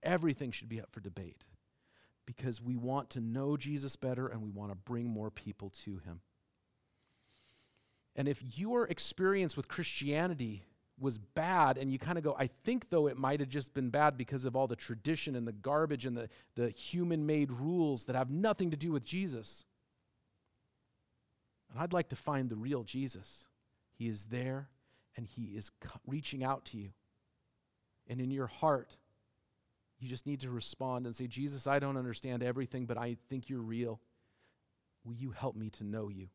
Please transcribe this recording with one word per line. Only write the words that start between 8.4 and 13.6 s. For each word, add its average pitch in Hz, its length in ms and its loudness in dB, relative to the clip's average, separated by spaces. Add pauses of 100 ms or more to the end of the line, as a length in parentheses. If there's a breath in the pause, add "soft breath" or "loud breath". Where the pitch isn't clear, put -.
your 226 300 2
experience 185 720 2
with 139 100 -4
Christianity 143 960 0 (380)
was 135 160 2
bad 156 600 6
and 135 120 0
you 131 80 0
kinda 165 220 0
go, 147 180 2
"I 139 100 4
think, - 420 -2
though, 156 160 8
it 131 100 2
might 135 240 4
have 139 80 0
just 135 240 -4